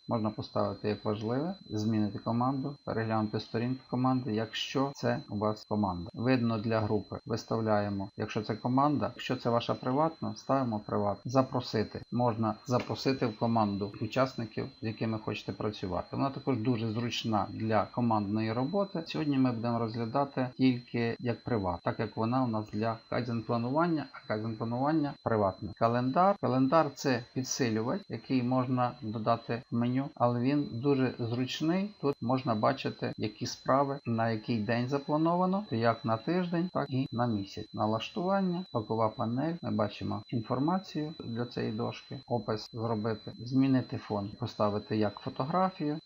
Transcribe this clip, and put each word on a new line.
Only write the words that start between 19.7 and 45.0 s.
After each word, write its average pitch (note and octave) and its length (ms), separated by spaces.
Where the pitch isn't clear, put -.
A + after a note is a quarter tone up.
розглядати A#2+ 760
тільки A#2+ 640
як A#2 240
приват, F#2+ 400
так A#2 160
як G#2+ 180
вона A#2+ 260
у B2+ 40
нас A2 260
для A2 240
кайдзен-планування, B2 1000
а - 220
кайдзен-планування A#2+ 800
приватне. G2+ 520
Календар. C3 640
Календар — C3+ 540
це B2 280
підсилювач, B2+ 760
який B2 340
можна B2+ 480
додати A#2 600
в B2 40
меню, B2+ 400
але A#2+ 240
він C#3+ 320
дуже C3 480
зручний. D#3 800
Тут C#3+ 200
можна B2 340
бачити, B2 600
які A2 280
справи C#3 600
на A2+ 240
який A2+ 300
день A#2+ 300
заплановано, E3+ 840
як A2+ 340
на A2+ 120
тиждень, F3 560
так C#3 160
і C3 220
на A#2+ 160
місяць. G#2 460
Налаштування, F3+ 1000
бокова A2 360
панель, B2 520
ми A2+ 100
бачимо G#2 560
інформацію D3+ 920
для A#2 260
цієї A#2+ 260
дошки, A#2 560
опис A2 460
зробити, A2+ 640
змінити C3 580
фон, G#2 420
поставити G#2 580
як G#2+ 220